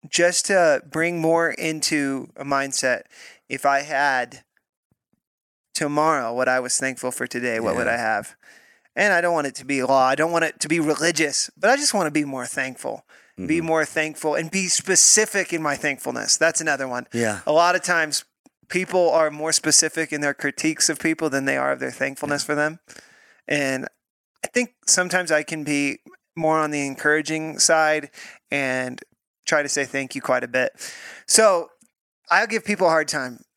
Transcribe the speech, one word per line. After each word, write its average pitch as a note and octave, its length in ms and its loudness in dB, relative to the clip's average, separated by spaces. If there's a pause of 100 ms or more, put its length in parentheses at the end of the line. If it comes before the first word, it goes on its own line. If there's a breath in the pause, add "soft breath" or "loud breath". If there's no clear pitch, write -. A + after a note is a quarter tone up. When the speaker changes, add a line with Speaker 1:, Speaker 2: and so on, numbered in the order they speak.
Speaker 1:
just F3 380 2
to E3+ 440 4
bring E3 300 -2
more E3 300 2
into C#3+ 840 -4
a C#3 80 -12
mindset, C#3 580 -2 (460 loud breath)
if C3 180 -8
I C#3 160 4
had C#3 640 -2 (1300)
tomorrow D3 600 0
what B2+ 140 2
I B2+ 120 2
was B2 180 -2
thankful C3 320 -4
for B2 160 -6
today, A#2+ 340 -2
what A2+ 160 0
would A#2+ 100 0
Speaker 2:
Yeah. A2+ 80 0
Speaker 1:
I - 20 -2
have? A2 400 -4 (580 soft breath)
And G3+ 200 2
I E3+ 60 4
don't F3 120 0
want D3+ 140 0
it C3 100 -6
to B2+ 80 -14
be C3+ 180 -2
law. C3 240 4
I C3 80 2
don't D#3+ 180 0
want E3 120 2
it - 160 -6
to D3+ 80 -4
be E3 120 2
religious, D3+ 760 0
but G3+ 140 2
I C4 60 6
just C#4+ 180 0
wanna F3 160 0
be D3 140 0
more C3 220 -8
thankful. C3 580 -8 (340 soft breath)
Be F#2+ 200 -2
Speaker 2:
Mm-hmm. E3 80 -2
Speaker 1:
more D#3+ 200 2
thankful D#3 480 -2
and E3 160 -4
be F#3 180 -2
specific G3 880 2
in D#3+ 80 -2
my C#3+ 120 -2
thankfulness. C3+ 640 -4
That's D#3+ 240 2
another C#3+ 260 -2
one. B2 280 -6
Speaker 2:
Yeah. G#2+ 320 0
Speaker 1:
A D3 60 0
lot E3+ 220 4
of F3+ 80 -2
times D#3+ 420 -2 (440)
people F3+ 420 2
are D#3 200 4
more D3+ 220 -4
specific D#3 600 0
in D3 80 -4
their C#3+ 140 0
critiques D#3 560 -2
of D3+ 80 -4
people D#3+ 320 -2
than C3+ 160 -2
they C3+ 100 0
are C3+ 160 0
of C3 80 -4
their C3 100 -4
thankfulness C#3 520 -4
Speaker 2:
Yeah. - 40 -6
Speaker 1:
for D3 80 -2
them. D3+ 260 -2 (680 loud breath)
And C3+ 380 -2 (580)
I - 40 -8
think A#3+ 260 -2 (120)
sometimes F3+ 460 0
I D3+ 100 2
can D#3 220 -6
be C#3+ 360 -2 (360)
more D#3+ 220 2
on D#3 120 0
the C#3+ 160 -4
encouraging D3+ 720 -2
side D#3 520 2 (400 loud breath)
and B2+ 520 -2 (440)
try D3+ 160 2
to C#3+ 60 -4
say C#3 180 -2
thank C3+ 280 -6
you C3+ 60 -8
quite B2+ 240 0
a B2 40 -12
bit. B2+ 240 0 (540 loud breath)
So G3 440 4 (600)
I'll G3 160 4
give G#3+ 180 -4
people F#3+ 220 2
a E3 40 6
hard D#3 180 2
time. B2+ 360 -6 (120)